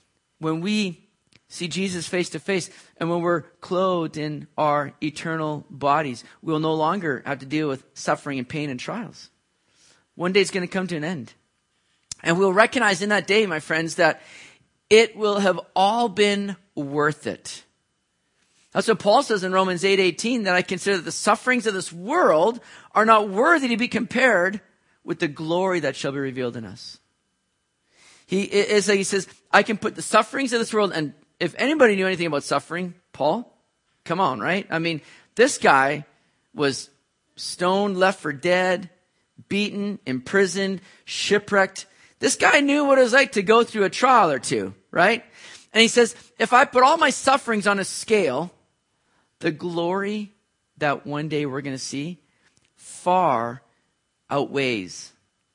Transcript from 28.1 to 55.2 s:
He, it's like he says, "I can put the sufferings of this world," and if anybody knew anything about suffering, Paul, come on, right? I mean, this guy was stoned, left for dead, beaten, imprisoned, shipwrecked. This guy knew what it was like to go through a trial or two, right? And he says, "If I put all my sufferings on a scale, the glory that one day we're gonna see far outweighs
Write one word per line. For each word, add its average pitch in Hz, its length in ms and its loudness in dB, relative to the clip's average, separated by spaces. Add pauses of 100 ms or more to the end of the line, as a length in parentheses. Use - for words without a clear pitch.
He, 190 160 -2
it's 202 460 0
like 202 100 4
he 196 60 -2
says, 190 240 -4 (240)
"I 202 120 6
can 214 140 -4
put - 180 -6
the 165 60 -10
sufferings 233 500 0
of 233 80 0
this 226 140 -4
world," 208 200 2
and 156 200 -4 (260)
if 170 180 -4
anybody 254 380 4
knew 190 120 0
anything 175 200 -2
about 143 160 -2
suffering, 175 520 -6 (180)
Paul, 170 400 -2 (500)
come 170 160 -4
on, 131 200 0
right? 165 300 -2
I 160 100 -2
mean, 165 220 -4 (340)
this - 220 4
guy 143 480 2 (480)
was 139 360 -2 (460)
stoned, 190 600 -2
left 185 220 2
for 151 140 -6
dead, 180 560 -2 (580)
beaten, 202 580 -4
imprisoned, 190 760 -2 (240)
shipwrecked. - 800 -2 (340)
This - 160 0
guy - 260 4
knew 285 240 2
what 277 120 6
it 262 60 8
was 226 100 4
like 269 200 4
to 208 100 0
go 226 200 6
through 220 200 -2
a 185 60 2
trial 233 420 4
or 131 80 -2
two, 98 340 -4 (180)
right? 202 320 2 (480)
And 214 100 4
he 226 60 8
says, 233 280 2 (240)
"If 220 120 0
I 254 140 8
put 247 180 2
all 302 140 6
my 302 140 2
sufferings 233 560 0
on 202 120 2
a 185 60 -4
scale, 170 640 0 (880)
the 165 120 -4
glory 185 840 -6 (440)
that 147 280 -2
one 147 220 -6
day 147 180 -2
we're 135 160 -6
gonna 135 160 -8
see 143 400 -10 (580)
far 135 840 -2 (680)
outweighs 127 840 -4 (440)